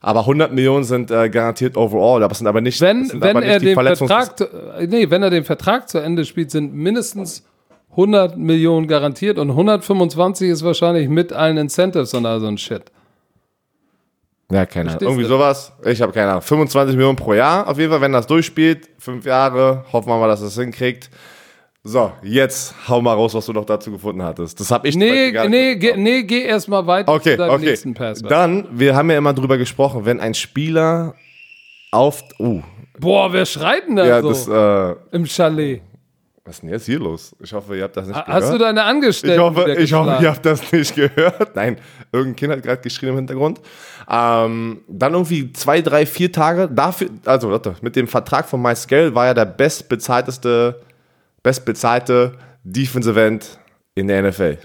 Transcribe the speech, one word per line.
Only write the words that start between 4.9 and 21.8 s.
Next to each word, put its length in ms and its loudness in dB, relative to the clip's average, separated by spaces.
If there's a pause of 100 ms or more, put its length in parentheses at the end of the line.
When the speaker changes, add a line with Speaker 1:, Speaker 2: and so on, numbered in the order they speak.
Speaker 2:
wenn 120 2
er 60 2
den 160 2
Vertrag 460 -2
zu 80 -2
Ende 260 -2
spielt, 260 -6
sind 240 -4
mindestens 680 -6 (520)
hundert 400 2
Millionen 520 2
garantiert 500 -2
und 160 -2
hundertfünfundzwanzig 960 0
ist 120 -2
wahrscheinlich 460 2
mit 240 0
allen 240 0
Incentives 560 0
und 140 -2
all 140 -2
so 60 -4
ein 120 -4
Shit. 240 -10 (1700)
Speaker 1:
Ja, 140 2
keine 240 -4
Ahnung. 0 -
Speaker 2:
Verstehst 120 -6
Speaker 1:
Irgendwie 200 0
Speaker 2:
du? 60 -2
Speaker 1:
sowas. 440 0 (140)
Ich 160 0
hab 100 0
keine 200 0
Ahnung. 100 -2
Fünfundzwanzig 520 0
Millionen 220 4
pro 160 -2
Jahr. 340 2
Auf 120 -4
jeden 120 0
Fall, 120 2
wenn 100 0
das 140 2
durchspielt, 720 0
fünf 260 -12
Jahre, 720 0
hoffen 140 -2
wir 100 0
mal, 100 2
dass 140 0
es 140 -10
hinkriegt. 520 -6 (760)